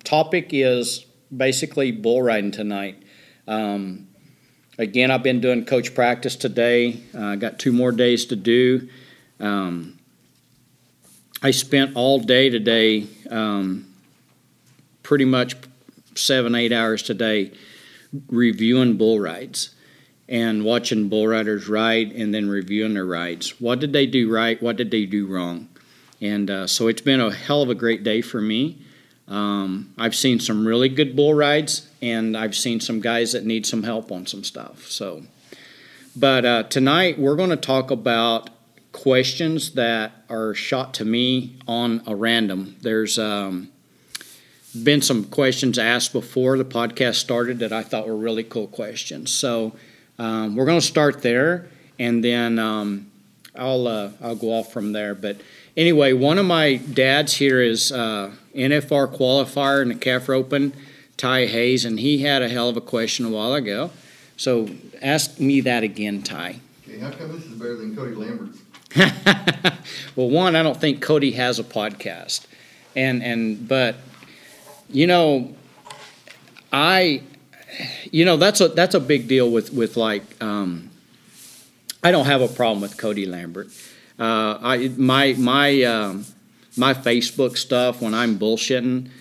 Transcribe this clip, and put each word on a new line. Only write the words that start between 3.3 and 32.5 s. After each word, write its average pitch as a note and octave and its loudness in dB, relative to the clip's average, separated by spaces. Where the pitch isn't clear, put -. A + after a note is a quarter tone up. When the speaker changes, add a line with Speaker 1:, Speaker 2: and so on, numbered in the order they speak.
Speaker 1:
Um, G2+ -6
again, A#2+ 0
I've B2+ 0
been B2+ 2
doing B2 0
coach B2 0
practice A#2+ 0
today. A#2+ 2
Uh, A2 -8
I G2+ -4
got G#2 -6
two C3 0
more B2 4
days A#2+ 4
to A#2 -6
do. B2 4
Um, F#2 -6
I C3+ 4
spent C#3 0
all C3 4
day B2+ 4
today, A2 2
um, G2+ -4
pretty C#3 4
much B2+ 2
seven, B2+ 2
eight A#2+ 0
hours A2+ 0
today, G#2+ -2
reviewing A#2 4
bull A2 4
rides F#2 -8
and A2+ -2
watching A2+ 0
bull G#2+ 2
riders A2 -2
ride A2 0
and A2 -4
then G#2 -2
reviewing G2+ -2
their F#2+ -4
rides. F2 -6
What A#2+ 0
did D3 -2
they C#3+ 4
do A#2 2
right? A2+ 0
What A#2 -2
did A2+ -4
they G#2+ 0
do G2+ -2
wrong? F2 -6
And, G#2 -2
uh, F#2+ -4
so A2+ 0
it's A2+ 0
been C3+ 2
a A2 0
hell D3 0
of C3 0
a A#2 -2
great A2+ -2
day A2+ 0
for A#2 -6
me. A#2 -2
Um, G2+ -4
I've A2+ -2
seen B2 2
some A2 -2
really B2 2
good C3 0
bull D3 6
rides, D3 0
and A2+ -2
I've G#2+ -4